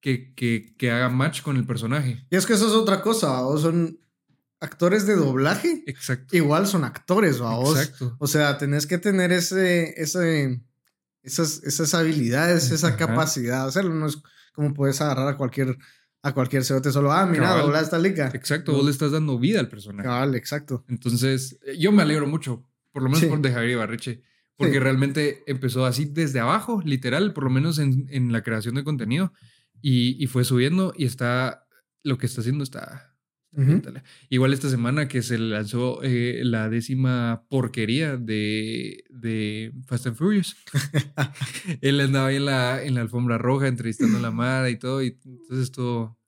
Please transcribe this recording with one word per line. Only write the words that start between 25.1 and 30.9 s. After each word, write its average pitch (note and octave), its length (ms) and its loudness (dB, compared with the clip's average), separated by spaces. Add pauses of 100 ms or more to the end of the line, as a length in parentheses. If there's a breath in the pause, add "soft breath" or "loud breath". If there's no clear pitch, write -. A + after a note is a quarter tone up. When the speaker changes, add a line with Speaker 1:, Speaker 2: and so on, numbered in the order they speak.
Speaker 1:
empezó C3 400 -2
así B2+ 180 0
desde C#3+ 360 -2
abajo, G3+ 440 0
literal, C#3 480 0
por C#3 120 -6
lo B2+ 60 2
menos D3+ 280 2
en, C3+ 320 0
en B2+ 220 -2
la A2+ 100 0
creación A2+ 320 -4
de C#3 100 -4
contenido, C#3 480 -2 (480 soft breath)
y, B2+ 420 2
y C3+ 40 -2
fue B2 180 0
subiendo, C#3+ 500 2